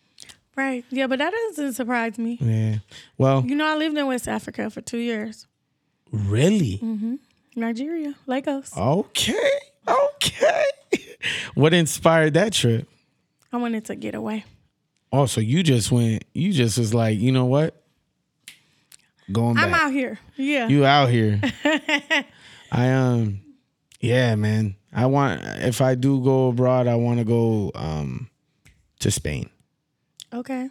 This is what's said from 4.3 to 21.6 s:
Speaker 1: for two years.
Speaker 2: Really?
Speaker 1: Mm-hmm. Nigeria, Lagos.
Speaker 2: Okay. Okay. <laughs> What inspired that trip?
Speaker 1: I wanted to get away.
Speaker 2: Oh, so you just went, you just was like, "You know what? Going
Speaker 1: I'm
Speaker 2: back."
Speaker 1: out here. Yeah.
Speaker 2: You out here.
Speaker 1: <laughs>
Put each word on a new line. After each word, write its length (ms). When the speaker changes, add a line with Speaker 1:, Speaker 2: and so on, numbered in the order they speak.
Speaker 1:
for 120
two 180
years. 480
Speaker 2:
Really? 720
Speaker 1:
Mm-hmm. 320
Nigeria, 600
Lagos. 500
Speaker 2:
Okay. 760
Okay. 800
<laughs> 600
What 180
inspired 640
that 180
trip? 360
Speaker 1:
I 60
wanted 260
to 120
get 180
away. 300
Speaker 2:
Oh, 140
so 160
you 200
just 300
went, 400
you 220
just 240
was 160
like, 240
"You 140
know 120
what? 380
Going 260
Speaker 1:
I'm 140
Speaker 2:
back." 120
Speaker 1:
out 100
here. 260
Yeah. 320
Speaker 2:
You 160
out 260
here. 300
Speaker 1:
<laughs> 120